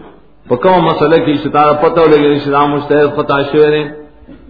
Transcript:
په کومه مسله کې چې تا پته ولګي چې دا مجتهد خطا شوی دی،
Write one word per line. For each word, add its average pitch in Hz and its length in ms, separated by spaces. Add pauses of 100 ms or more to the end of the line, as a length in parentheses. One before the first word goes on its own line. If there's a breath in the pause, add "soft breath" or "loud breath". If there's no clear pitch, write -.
(500)
په 123 60
کومه 185 260
مسله 160 360
کې 147 260
چې 139 60
تا 147 240
پته 165 280
ولګي 147 380
چې 143 100
دا 143 160
مجتهد 143 500
خطا 143 260
شوی 151 300
دی، 151 180 (600)